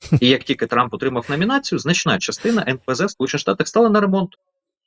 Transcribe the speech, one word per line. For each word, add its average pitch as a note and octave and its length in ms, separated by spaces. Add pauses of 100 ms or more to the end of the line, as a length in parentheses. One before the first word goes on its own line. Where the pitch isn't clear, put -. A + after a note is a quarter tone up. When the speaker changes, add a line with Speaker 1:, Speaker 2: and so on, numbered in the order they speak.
(100)
Speaker 1:
<laughs> D3 100
Speaker 2:
І B2 80
як B2+ 160
тільки C3 220
Трамп A#2+ 280
отримав B2+ 340
номінацію, G3 500
значна D3+ 400
частина G#3+ 500
Н C3 160
П C3 100
З D3+ 100
в G3+ 60
Сполучених C3+ 300
Штатах - 280
стала A#3 220
на G#3 100
ремонт. F#3+ 300 (560)